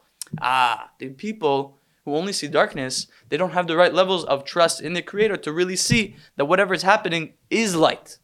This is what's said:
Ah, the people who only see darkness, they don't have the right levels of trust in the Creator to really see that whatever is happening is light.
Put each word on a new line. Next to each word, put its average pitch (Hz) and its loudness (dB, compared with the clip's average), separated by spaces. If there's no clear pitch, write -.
Ah, 123 0
the 135 -10
people 139 -2
who 143 -6
only 185 -4
see 151 -6
darkness, 156 -2
they 147 -2
don't 175 -2
have 175 0
the 165 -2
right 175 6
levels 185 2
of 139 -2
trust 165 0
in 160 -6
the 175 -4
Creator 202 0
to 151 -8
really 180 -2
see 220 0
that 143 0
whatever 185 2
is 165 -2
happening 175 0
is 208 0
light. 139 0